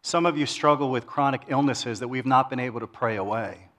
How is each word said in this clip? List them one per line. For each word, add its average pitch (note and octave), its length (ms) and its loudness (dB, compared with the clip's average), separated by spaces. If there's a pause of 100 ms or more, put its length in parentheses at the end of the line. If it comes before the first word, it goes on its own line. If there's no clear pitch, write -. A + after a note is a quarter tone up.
Some E3+ 240 0
of E3 140 2
you C#3+ 80 0
struggle C#3+ 420 2
with B2 160 -2
chronic C#3 440 0
illnesses C3 500 0
that A#2+ 80 -6
we've B2+ 180 -6
not C3 240 4
been B2+ 100 -4
able B2 200 -4
to A2 80 -8
pray A2+ 300 -2
away. G#2 600 -4